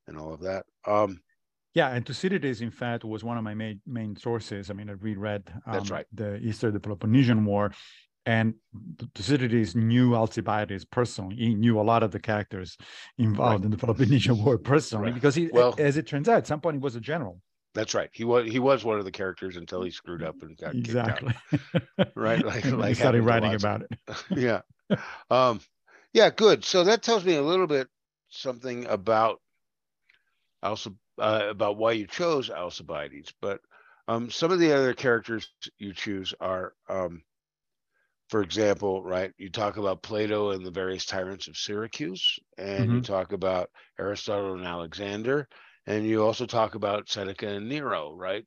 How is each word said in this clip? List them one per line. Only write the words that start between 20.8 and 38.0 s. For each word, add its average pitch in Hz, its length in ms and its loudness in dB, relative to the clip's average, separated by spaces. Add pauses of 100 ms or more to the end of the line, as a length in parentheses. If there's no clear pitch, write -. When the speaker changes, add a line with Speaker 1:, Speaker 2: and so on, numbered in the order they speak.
Speaker 1:
out. 113 280 -2
Speaker 2:
Exactly. 127 120 -4 (800)
<laughs> - 20 -20
Speaker 1:
Right? 113 300 0
<laughs> - 80 -4
Like, 113 140 -4
Speaker 2:
And 127 120 2
Speaker 1:
like 104 120 0
Speaker 2:
he 117 60 2
started 120 280 6
Speaker 1:
happened - 0 -
to 117 40 6 (200)
Speaker 2:
writing 104 40 2
Speaker 1:
lots 107 120 0
of 104 60 2
Speaker 2:
about 104 120 -2 (560)
it. - 0 -
Speaker 1:
<laughs> 117 520 -2
Yeah. 202 60 2 (340)
Um, 123 300 4 (520)
yeah, - 160 8
good. 170 380 6
So 180 180 4
that 214 180 4
tells 220 220 2
me 175 120 4
a 143 60 2
little 180 240 2
bit 139 220 0 (400)
something 123 600 -8
about 107 520 2 (1200)
also, 104 320 -6 (240)
uh, 107 320 2
about 104 260 -2
why 113 160 2
you 107 140 -2
chose 151 440 -2
Alcibiades. 78 880 -10
But, 101 200 -6 (480)
um, 117 220 -4
some 165 200 0
of 185 80 2
the 165 140 6
other 135 220 4
characters 117 540 -2 (300)
you 101 140 -10
choose 95 480 -6
are, 92 340 -4 (140)
um, 90 340 -4 (1080)